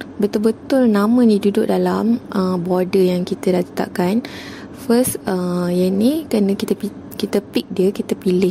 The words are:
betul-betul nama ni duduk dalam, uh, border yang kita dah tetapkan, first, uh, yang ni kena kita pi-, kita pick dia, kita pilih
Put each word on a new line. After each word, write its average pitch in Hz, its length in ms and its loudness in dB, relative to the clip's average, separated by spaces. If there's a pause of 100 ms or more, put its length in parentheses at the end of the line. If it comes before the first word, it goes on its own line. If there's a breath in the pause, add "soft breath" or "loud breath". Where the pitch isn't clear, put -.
(220)
betul-betul 226 640 2
nama 226 400 4
ni 202 160 4
duduk 202 240 2
dalam, 190 640 0
uh, 185 240 0
border 185 480 0
yang 180 240 2
kita 185 320 0
dah 180 40 0
tetapkan, 185 600 -2 (600 loud breath)
first, 247 320 2 (160)
uh, 180 400 -2
yang 185 240 2
ni 277 320 0
kena 196 320 0
kita 214 160 -2
pi-, - 400 -8
kita 202 240 -2
pick - 320 -4
dia, 190 240 0
kita - 240 -4
pilih 185 320 2